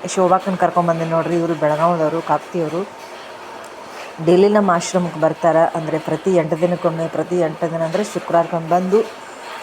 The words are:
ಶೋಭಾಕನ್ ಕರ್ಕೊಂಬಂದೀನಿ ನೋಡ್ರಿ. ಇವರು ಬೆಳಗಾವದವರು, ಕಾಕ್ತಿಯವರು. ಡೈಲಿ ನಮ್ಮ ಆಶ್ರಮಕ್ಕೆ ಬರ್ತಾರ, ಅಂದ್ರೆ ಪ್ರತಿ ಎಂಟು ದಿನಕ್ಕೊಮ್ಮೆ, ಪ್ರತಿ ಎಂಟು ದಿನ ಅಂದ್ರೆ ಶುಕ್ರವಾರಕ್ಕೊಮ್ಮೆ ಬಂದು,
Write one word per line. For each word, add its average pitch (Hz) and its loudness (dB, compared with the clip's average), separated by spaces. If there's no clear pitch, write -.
ಶೋಭಾಕನ್ 185 2
ಕರ್ಕೊಂಬಂದೀನಿ 170 2
ನೋಡ್ರಿ. 165 0
ಇವರು 170 0
ಬೆಳಗಾವದವರು, 156 2
ಕಾಕ್ತಿಯವರು. 165 -2
ಡೈಲಿ 180 6
ನಮ್ಮ 208 4
ಆಶ್ರಮಕ್ಕೆ 170 0
ಬರ್ತಾರ, 160 2
ಅಂದ್ರೆ 160 2
ಪ್ರತಿ 160 0
ಎಂಟು 160 2
ದಿನಕ್ಕೊಮ್ಮೆ, 165 0
ಪ್ರತಿ 165 -2
ಎಂಟು 160 -2
ದಿನ 165 -2
ಅಂದ್ರೆ 180 -2
ಶುಕ್ರವಾರಕ್ಕೊಮ್ಮೆ 165 -2
ಬಂದು, 185 4